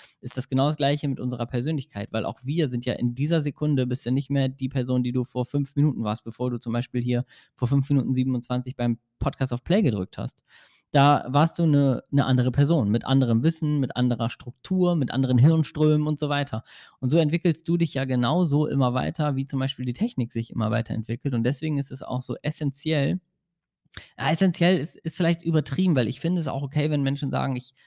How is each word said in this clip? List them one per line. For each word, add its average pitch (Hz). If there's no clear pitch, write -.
ist -
das -
genau 131
das 151
Gleiche 143
mit 139
unserer 123
Persönlichkeit, 127
weil 110
auch -
wir 147
sind 120
ja 123
in 120
dieser 151
Sekunde, 143
bist 127
du 123
nicht 135
mehr 135
die 131
Person, 127
die 123
du 123
vor 127
fünf 143
Minuten 143
warst, 107
bevor 123
du 120
zum 113
Beispiel 120
hier 123
vor 123
fünf 139
Minuten 135
siebenundzwanzig 127
beim 120
Podcast 135
auf 120
Play 202
gedrückt 104
hast. 110
Da 143
warst 143
du 170
eine, 143
eine 139
andere 123
Person, 143
mit 113
anderem 123
Wissen, 151
mit 131
anderer 120
Struktur, 175
mit 143
anderen 127
Hirnströmen 151
und 151
so 147
weiter. 143
Und 127
so 151
entwickelst 160
du 170
dich 165
ja 135
genauso 143
immer 135
weiter, 147
wie 135
zum 135
Beispiel 131
die 123
Technik 135
sich 113
immer 110
weiterentwickelt. 113
Und 117
deswegen 143
ist 139
es 131
auch 123
so -
essenziell, 156
ja, 135
essenziell 175
ist, 143
ist -
vielleicht 170
übertrieben, 165
weil 120
ich 117
finde 175
es 156
auch 127
okay, 151
wenn 147
Menschen 135
sagen, 131
„Ich, -